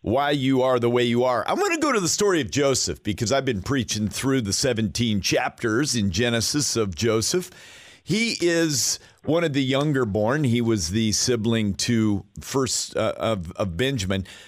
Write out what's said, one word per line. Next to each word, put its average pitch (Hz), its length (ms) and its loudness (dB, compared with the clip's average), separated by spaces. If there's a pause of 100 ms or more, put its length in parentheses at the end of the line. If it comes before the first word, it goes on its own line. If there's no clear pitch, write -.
Why 139 300 0
You 135 320 2
Are 131 160 4
the 120 120 2
Way 120 140 2
You 120 200 2
Are. 123 220 0
I'm 202 120 -2
gonna 339 200 0
go 302 140 2
to 220 80 2
the 165 80 -2
story 190 320 2
of 110 100 -4
Joseph 135 520 0
because 104 300 -2
I've 139 120 0
been 110 180 -2
preaching 107 460 -2
through 135 340 -2
the 98 100 -2
seventeen 110 680 0
chapters 123 720 -2
in 101 160 0
Genesis 117 680 0
of 104 180 -2
Joseph. 113 560 0 (520)
He 220 380 -2
is 165 600 0 (240)
one 165 180 0
of 160 100 0
the 139 120 0
younger 135 400 2
born. 110 400 0
He 120 160 2
was 110 300 0
the 110 200 2
sibling 113 640 0
to 110 500 0 (160)
first, - 560 -2
uh, 107 200 0
of, 92 400 -4
of 95 200 -4
Benjamin. 98 480 -2 (240)